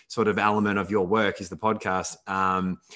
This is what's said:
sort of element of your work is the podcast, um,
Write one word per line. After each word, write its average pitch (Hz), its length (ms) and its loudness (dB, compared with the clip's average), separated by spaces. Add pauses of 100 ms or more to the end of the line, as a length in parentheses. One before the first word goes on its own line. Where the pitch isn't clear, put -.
sort 110 180 0
of 101 100 2
element 104 420 2
of 95 120 -4
your 101 160 2
work 104 320 0
is 95 80 -10
the 90 80 -12
podcast, 101 600 -2 (100)
um, 92 520 0 (160)